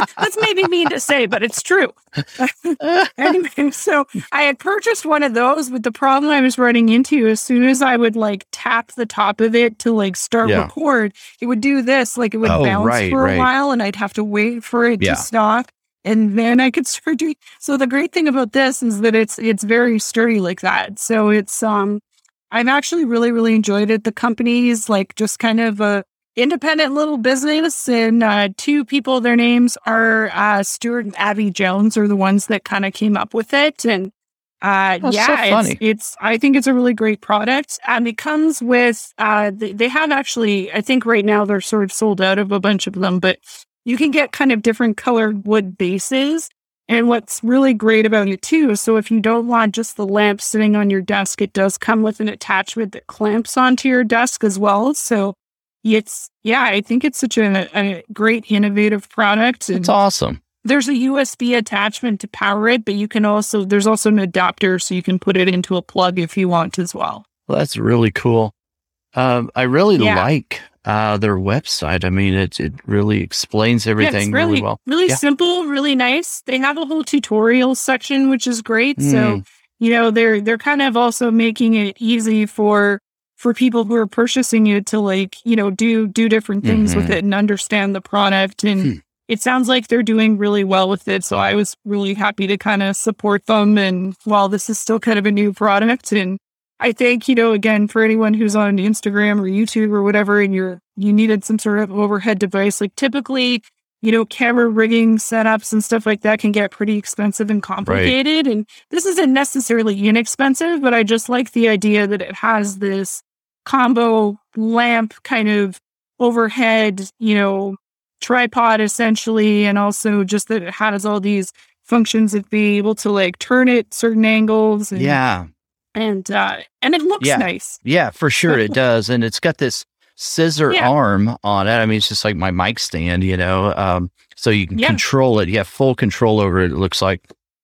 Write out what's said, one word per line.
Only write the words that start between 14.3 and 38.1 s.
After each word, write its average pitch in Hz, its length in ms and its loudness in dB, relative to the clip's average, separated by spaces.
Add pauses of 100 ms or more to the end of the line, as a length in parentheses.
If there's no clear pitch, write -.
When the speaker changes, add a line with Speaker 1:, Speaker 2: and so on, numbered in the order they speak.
Speaker 1:
for 240 220 0
it 233 160 0
Speaker 2:
Yeah. 95 140 2
Speaker 1:
to - 60 -4
stop. 220 460 0 (380)
And 214 320 2
then 240 220 2
I 254 120 2
could 285 160 -2
start - 300 -4
doing, 311 180 -4 (240)
so 285 180 -4
the 262 100 0
great 277 260 -2
thing 330 140 0
about 254 260 0
this 269 280 0
is 214 200 -2
that 220 140 2
it's, 220 220 0
it's 220 260 -2
very 233 360 2
sturdy 226 400 0
like 185 220 -4
that. 190 380 -2
So 214 300 0
it's, 208 320 0
um, 208 380 -2 (520)
I've 233 160 0
actually 285 380 0
really, 233 260 0
really 226 220 2
enjoyed 208 380 0
it. 220 140 -2
The 226 60 -2
company's, 240 800 -2
like, 196 260 -2
just - 240 -4
kind 226 200 0
of 214 220 -2
a 202 220 0 (320)
independent 294 580 0
little 294 240 -2
business, 277 720 0
and, 233 340 2
uh, 208 320 2
two 285 300 0
people, 262 340 0
their 240 160 2
names 240 500 2
are, 220 480 2
uh, 202 300 2
Stuart 233 420 -6
and 202 120 -10
Abby 208 340 0
Jones 196 460 0
are 208 100 2
the 208 80 0
ones 196 320 2
that 208 160 -2
kinda 196 280 -4
came 208 260 0
up 214 160 -4
with 220 200 -4
it. 285 320 0
And, 190 220 -2 (540)
uh, 190 380 0
Speaker 2:
That's 190 40 -10
so 269 80 -2
Speaker 1:
yeah, 240 320 2
it's, 202 80 0
Speaker 2:
funny. 214 300 0
Speaker 1:
it's, 220 400 -2
I 220 160 -2
think 269 180 2
it's 269 120 2
a 269 60 4
really 247 200 2
great 214 260 -2
product. 220 640 -2
Um, 233 220 0
it 226 100 -6